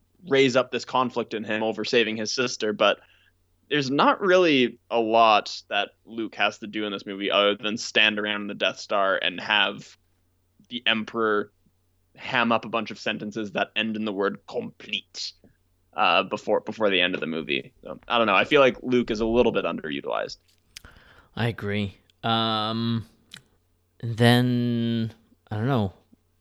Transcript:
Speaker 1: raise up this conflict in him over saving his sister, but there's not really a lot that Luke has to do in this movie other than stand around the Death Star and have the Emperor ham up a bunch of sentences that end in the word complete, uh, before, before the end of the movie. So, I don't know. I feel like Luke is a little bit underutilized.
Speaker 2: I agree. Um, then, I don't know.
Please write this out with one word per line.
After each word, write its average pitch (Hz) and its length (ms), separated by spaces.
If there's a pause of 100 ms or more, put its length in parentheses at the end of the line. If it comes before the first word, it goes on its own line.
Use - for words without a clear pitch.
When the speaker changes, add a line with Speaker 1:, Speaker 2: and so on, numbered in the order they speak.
(280)
Speaker 1:
raise 135 280
up 127 160
this 120 140
conflict 120 480
in 107 100
him 110 180
over 110 220
saving 110 320
his 110 160
sister, 120 400
but 104 260 (680)
there's 139 220
not 175 320
really 175 560 (120)
a 117 80
lot 110 680
that 101 220 (160)
Luke 110 300
has 104 240
to 110 60
do 107 200
in 104 60
this 98 120
movie 98 260
other 101 240
than 104 220
stand 107 420
around 104 280
the 101 80
Death 95 260
Star 98 420
and 87 180
have 104 540 (760)
the 120 160
Emperor 110 680 (640)
ham 117 340
up 113 140
a 117 60
bunch 110 200
of 104 80
sentences 107 540
that 101 240
end 110 180
in 110 120
the 104 60
word 101 260 (100)
complete, - 840 (640)
uh, 92 280
before, 104 380
before 107 280
the 92 140
end 90 120
of 80 60
the 76 60
movie. 73 560
So, - 260
I 120 80
don't 117 100
know. 101 80
I 101 100
feel 143 180
like 123 200
Luke 123 280
is 107 100
a 113 60
little 117 260
bit 90 140
underutilized. 69 720 (1000)
Speaker 2:
I 117 120
agree. 101 460 (300)
Um, 113 840 (960)
then, 117 1080 (380)
I 107 60
don't 113 120
know. 110 240 (480)